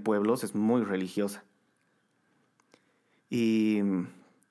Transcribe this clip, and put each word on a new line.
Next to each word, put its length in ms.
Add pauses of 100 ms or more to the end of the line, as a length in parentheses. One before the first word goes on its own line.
pueblos 420
es 100
muy 300
religiosa. 600 (1900)
Y, 520
mm, 240 (440)